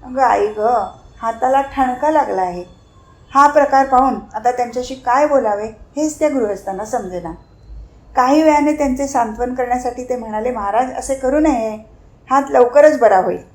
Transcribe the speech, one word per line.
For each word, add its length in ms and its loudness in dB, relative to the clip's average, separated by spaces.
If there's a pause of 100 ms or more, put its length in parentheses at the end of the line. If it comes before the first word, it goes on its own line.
"अगं 160 -4
आई 260 2
ग, 120 -6 (640)
हाताला 400 0
ठणका 500 -2
लागला 300 0
आहे." 220 -6 (720)
हा 140 6
प्रकार 380 4
पाहून 300 2 (180)
आता 180 0
त्यांच्याशी 420 -6
काय 340 0
बोलावे 400 0
हेच 520 -6
त्या 100 2
गृहस्थांना 560 -4
समजेना. 460 -8 (840)
काही 280 2
वेळाने 300 4
त्यांचे 340 -2
सांत्वन 460 -2
करण्यासाठी 500 -4
ते 120 -4
म्हणाले, 360 -6
"महाराज, 420 -2
असे 220 -6
करू 240 0
नये, 380 0 (520)
हात 200 2
लवकरच 500 6
बरा 180 6
होईल." 260 -2 (120)